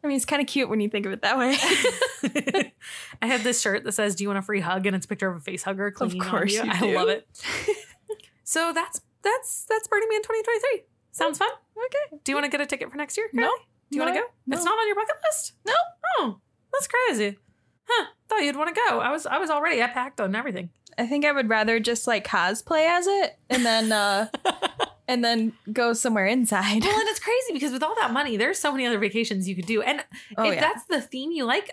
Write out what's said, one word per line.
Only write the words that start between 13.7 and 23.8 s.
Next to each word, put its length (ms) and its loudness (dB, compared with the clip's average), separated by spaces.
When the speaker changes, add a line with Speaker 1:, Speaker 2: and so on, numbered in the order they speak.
Speaker 2:
Do 80 -4
you 60 0
wanna 100 0
Speaker 1:
No. 80 0
Speaker 2:
go? 60 -4
It's 120 0
Speaker 1:
No. 80 2
Speaker 2:
not 80 2
on 60 2
your 100 2
bucket 200 -2
list? 260 -2
Speaker 1:
No. 80 0
Speaker 2:
Oh, 200 -2
that's 160 -2
crazy. 520 0
Huh. 180 2
Thought 140 2
you'd 120 0
wanna 180 -2
go. 260 2
I 100 0
was, 160 -2
I 140 0
was 100 -2
already, 320 2
I 60 4
packed 340 -4
on 140 -2
everything. 340 -6
Speaker 1:
I 120 -2
think 180 0
I 60 4
would 180 0
rather 300 2
just, 260 -2
like, 220 0
cosplay 600 2
as 200 2
it 280 2
and 160 2
then, 260 4